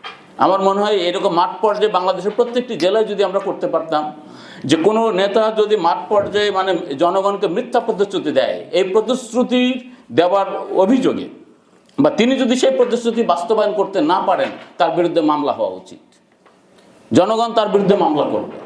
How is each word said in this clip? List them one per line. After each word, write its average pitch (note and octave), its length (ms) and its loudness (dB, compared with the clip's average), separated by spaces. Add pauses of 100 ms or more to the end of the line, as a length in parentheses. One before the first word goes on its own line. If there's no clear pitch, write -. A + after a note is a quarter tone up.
(380)
আমার F#3 240 2
মনে G3 180 2
হয় G#3 160 0
এরকম F3+ 380 -2
মাঠ E3+ 160 2 (100)
পর্যায়ে G#3 280 0
বাংলাদেশের F#3 480 -2
প্রত্যেকটি A#3+ 400 -2
জেলায় G3 280 0
যদি G3+ 200 -2
আমরা F#3 140 -2
করতে F#3 280 -4
পারতাম, D#3 460 -2 (520)
যে C#3 120 2
কোনো A3 340 2
নেতা G3+ 460 2
যদি G#3+ 200 2
মাঠ E3+ 220 0 (100)
পর্যায়ে, G3+ 420 0
মানে, F#3+ 260 0 (220)
জনগণকে F#3+ 500 0
মিথ্যা A#3 320 -2
প্রতিশ্রুতি F#3 520 -2
দেয়, B2+ 400 0
এই F3+ 120 2
প্রতিশ্রুতি B3 1080 0 (220)
দেওয়ার F3+ 340 2 (300)
অভিযোগে E3 520 2 (720)
বা C#3+ 100 4
তিনি B3 260 2
যদি B3 200 0
সেই - 200 2
প্রতিশ্রুতি A#3 460 0
বাস্তবায়ন G#3 500 0
করতে G3 280 -2
না F3 200 0
পারেন, E3+ 280 0 (300)
তার E3 120 2
বিরুদ্ধে E3+ 300 0
মামলা D3 320 0
হওয়া G2+ 180 -4
উচিত। F#2 280 -16 (1120)
জনগণ A3 400 2
তার A3 160 2
বিরুদ্ধে G3 280 4
মামলা D3+ 260 2
করবে G#2 440 -4